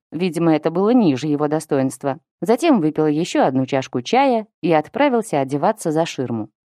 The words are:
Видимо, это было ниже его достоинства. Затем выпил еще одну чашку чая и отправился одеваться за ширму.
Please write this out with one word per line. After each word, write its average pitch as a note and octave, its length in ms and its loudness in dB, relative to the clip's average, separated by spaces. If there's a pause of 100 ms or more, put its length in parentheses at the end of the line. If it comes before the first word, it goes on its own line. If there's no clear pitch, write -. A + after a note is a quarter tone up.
(120)
Видимо, E3 420 0
это D3+ 160 0
было F#3+ 200 0
ниже D#3+ 360 2
его D3 220 0
достоинства. C#3 680 -2 (240)
Затем A#3+ 380 2
выпил D#3 260 0
еще F3 400 0
одну C3 180 0
чашку C3 380 -4
чая A#3+ 440 0 (160)
и E3+ 80 0
отправился G#3 720 0
одеваться D3+ 520 -2
за D#3+ 120 0
ширму. A#2 460 -6 (140)